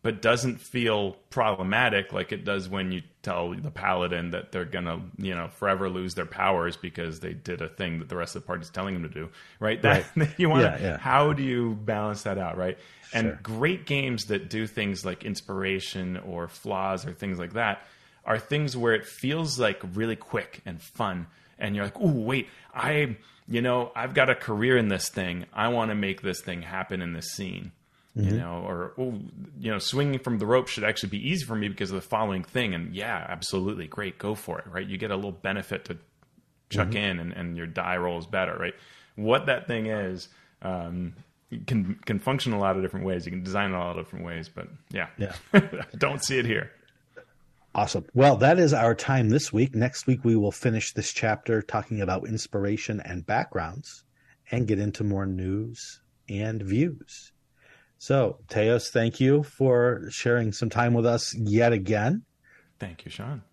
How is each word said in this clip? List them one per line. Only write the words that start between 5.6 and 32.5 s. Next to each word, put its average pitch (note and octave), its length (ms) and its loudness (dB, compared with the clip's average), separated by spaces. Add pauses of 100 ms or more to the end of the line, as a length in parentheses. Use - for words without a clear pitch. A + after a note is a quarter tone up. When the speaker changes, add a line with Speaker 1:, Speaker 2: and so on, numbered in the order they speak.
Speaker 1:
lose F#2 260 -6
their F2 100 -4
powers F2+ 500 0
because E2 440 -8
they E2+ 140 -8
did F2 280 -8
a D#2+ 60 -4
thing E2 320 -4
that D#2 100 -10
the F2+ 60 -6
rest E2+ 200 -6
of E2+ 60 -8
the - 60 -16
party's E2+ 240 -6
telling F#2+ 240 -4
them F2 80 -4
to D#2 60 -8
do, D#2 200 -10 (300)
right? G#2+ 240 0
That, C#3 220 6 (100)
Speaker 2:
Right. D3+ 180 4
Speaker 1:
<laughs> - 60 -10
you F3 100 6
wanna, C3+ 140 8
Speaker 2:
Yeah, D2 180 2
yeah. F2+ 160 0
Speaker 1:
how C#3+ 360 4
do C#3 100 -2
you A#2+ 320 0 (100)
balance G#2 380 -2
that G2 160 -2
out, F2 180 -4
right? F#2 220 -2 (340)
And A2+ 140 2
Speaker 2:
Sure. - 160 -4
Speaker 1:
great D3+ 420 0
games C3 400 -2
that F#2+ 240 -2
do A2 160 -2
things G2+ 400 -4
like F2+ 180 -4
inspiration F#2+ 960 -4
or F2 300 -8
flaws F#2+ 580 -4
or F#2 80 -8
things F#2+ 240 -6
like F2 160 -8
that A2 320 -2 (400)
are A2 140 2
things C#3+ 360 -2
where A#2 200 4
it G#2 100 -2
feels, D3 540 -4
like, G#2+ 220 2 (120)
really A2 220 0
quick - 500 -6
and E2 160 -10
fun, F2+ 460 -6 (320)
and G#2 160 -2
you're G2+ 100 -2
like, - 140 -10
"Ooh, G3+ 80 4 (180)
wait, B2+ 220 0 (260)
I, C3 440 0 (300)
you A#2 140 0
know, B2 340 2
I've B2+ 200 -4
got C3 160 6
a A#2+ 40 4
career A#2+ 420 4
in A2+ 100 6
this F#2+ 220 0
thing. F2+ 440 -4
I G#2+ 140 0
wanna A2+ 280 0
make G2 260 -2
this F#2 200 -2
thing F2 220 -8
happen F#2 400 -6
in F2 100 -4
this E2 200 -8
scene." F#2 380 -8 (420)
You G#2+ 100 0
Speaker 2:
Mm-hmm. G2+ 160 4
Speaker 1:
know, F2 280 -6
or, F2+ 300 -6
"Oh, B2 220 -4 (380)
you A2+ 140 -4
know, G2+ 80 0
swinging C#3 400 0
from A#2+ 180 -2
the G2+ 80 0
rope B2+ 220 4
should G#2+ 160 -4
actually G#2+ 260 -2
be G#2+ 220 -4
easy E3 140 -2
for A2+ 100 -6
me G#2 140 -2
because F#2+ 220 -4
of G2 40 -4
the F2+ 120 -4
following G2+ 360 0
thing." A#2 320 -2